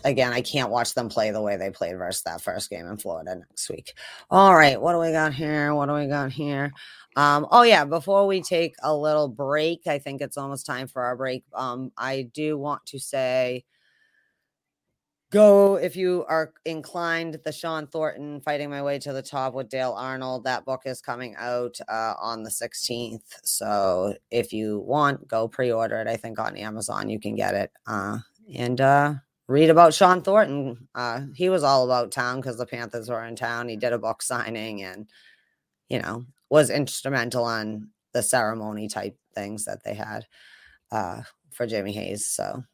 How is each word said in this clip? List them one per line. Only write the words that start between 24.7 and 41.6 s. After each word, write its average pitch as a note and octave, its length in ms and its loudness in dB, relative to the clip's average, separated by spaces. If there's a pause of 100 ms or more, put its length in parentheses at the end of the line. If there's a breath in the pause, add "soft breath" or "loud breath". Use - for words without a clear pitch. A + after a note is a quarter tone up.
want, C#3 480 0
go A2+ 200 -2
pre-order A2+ 480 -2
it. A2 120 -6
I A2+ 80 -2
think A2+ 220 -10
on G#2+ 180 -4
Amazon G#2 520 -6
you G#2+ 120 -4
can G#2+ 140 -6
get G2+ 200 0
it. G2 160 -2 (160)
Uh, G#2 320 -4 (360)
and, B2 260 -2
uh, C#3+ 340 4 (340)
read D3+ 220 6
about D#3+ 240 10
Sean F3+ 280 6
Thornton. C#3+ 720 0
Uh, B2 280 -4 (120)
he F3 140 -2
was F#3 160 2
all C3+ 200 6
about B2 280 0
town B2+ 280 -4
'cause B2+ 180 -8
the A#2+ 80 -8
Panthers A#2 420 -10
were A2+ 160 -6
in A#2 100 -10
town. A#2+ 340 -6
He A2+ 80 -8
did A#2 160 -2
a A#2+ 60 0
book A2+ 240 -6
signing A2 600 -6
and, F#2+ 240 -14 (840 soft breath)
you B2+ 120 -4
know, A#2+ 260 -8 (240)
was D3 200 6
instrumental B2+ 760 -2
on G#2+ 460 -6 (220)
the B2 100 0
ceremony G#2+ 640 -2
type G#2 280 -8 (180)
things G#2 320 -8
that G2+ 180 -10
they G#2+ 100 -6
had, G#2+ 320 -10 (640 soft breath)
uh, G#2+ 300 -4 (320)
for A#2+ 140 -4